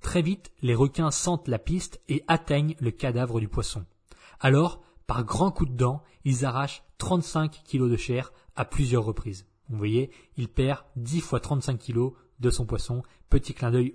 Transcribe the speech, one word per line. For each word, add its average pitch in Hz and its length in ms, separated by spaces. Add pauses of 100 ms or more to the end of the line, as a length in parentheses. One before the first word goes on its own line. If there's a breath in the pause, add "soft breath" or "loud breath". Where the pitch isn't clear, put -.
Très - 200
vite, 175 300 (100)
les 123 140
requins 143 360
sentent - 380
la 117 100
piste - 480
et 147 200
atteignent 156 520
le 117 120
cadavre 120 480
du 107 100
poisson. 101 360 (540 loud breath)
Alors, 143 420 (260 soft breath)
par 123 180
grands 151 260
coups 139 200
de 123 60
dents, 127 260 (200 soft breath)
ils 131 220
arrachent 135 380 (140)
trente-cinq 160 680
kilos 127 260
de 117 60
chair 123 340 (240 soft breath)
à 135 80
plusieurs 123 400
reprises. 104 420 (220)
Vous 113 100
voyez, 110 320 (280 loud breath)
il 120 100
perd 135 380 (100)
dix 131 240
fois 139 220
trente-cinq 131 380
kilos 123 340 (260 loud breath)
de 123 100
son 120 160
poisson. 120 380 (260 soft breath)
Petit - 240
clin 123 160
d'œil 123 260